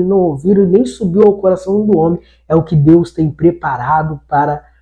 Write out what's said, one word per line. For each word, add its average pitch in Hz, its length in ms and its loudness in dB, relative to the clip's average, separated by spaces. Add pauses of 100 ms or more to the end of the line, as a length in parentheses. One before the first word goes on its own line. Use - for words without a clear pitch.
não 190 140 0
ouviram 180 460 0
e - 20 0
nem 202 180 2
subiu 208 380 -2
ao 202 160 4
coração 190 480 -2
do 202 100 2
homem, 170 240 0 (280)
é 160 80 0
o 160 80 0
que 165 100 -4
Deus 160 380 2
tem 160 180 -4
preparado 156 1000 -4
para 147 360 -2 (180)